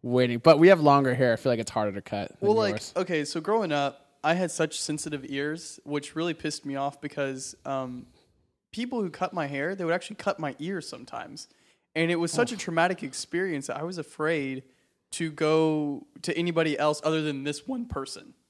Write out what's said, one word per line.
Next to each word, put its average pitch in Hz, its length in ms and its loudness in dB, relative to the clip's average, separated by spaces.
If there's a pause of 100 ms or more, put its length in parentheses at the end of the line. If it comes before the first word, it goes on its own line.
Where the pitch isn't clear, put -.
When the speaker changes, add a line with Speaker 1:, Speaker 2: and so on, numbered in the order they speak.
Speaker 1:
waiting." 123 380 2
But 156 180 10
we 170 120 10
have 185 100 10
longer 139 340 6
hair. 123 200 4
I - 20 4
feel 127 160 0
like 117 80 2
it's 113 120 -6
harder 107 200 0
to 98 100 -8
cut - 280 -6
than - 80 -20 (100)
Speaker 2:
Well, 214 80 4
like, 208 200 2
Speaker 1:
yours. - 200 -10
Speaker 2:
okay, 175 300 -2
so 165 160 -6
growing 196 320 0
up, 143 340 -2 (160)
I 160 120 4
had 180 160 -2
such - 280 -2
sensitive 147 480 -6
ears, 147 560 -6
which 143 320 -6
really 165 180 -2
pissed 151 320 -8
me 139 120 -6
off 139 240 -4
because, 135 540 -6 (100)
um, 131 400 -6 (680)
people 240 300 -4
who 185 80 -2
cut 175 240 -6
my 160 140 -2
hair, 143 280 -4
they 185 80 -8
would 165 100 0
actually 180 220 -6
cut - 240 -4
my 147 200 -6
ears 170 280 -6
sometimes. 120 600 -14 (460)
And 165 140 2
it 175 60 2
was 170 160 -2
such 240 220 0
a - 20 -6
Speaker 1:
Oof. 190 60 -10
Speaker 2:
traumatic 170 420 0
experience 160 640 -6
that - 80 -6
I 143 80 -8
was 180 140 -8
afraid 151 680 -4 (480)
to 165 180 -4
go 156 760 2 (140)
to - 160 -2
anybody 165 420 2
else 151 240 2
other 156 180 2
than 143 220 -4
this 147 240 -6
one 247 180 -6
person. - 480 -10 (160)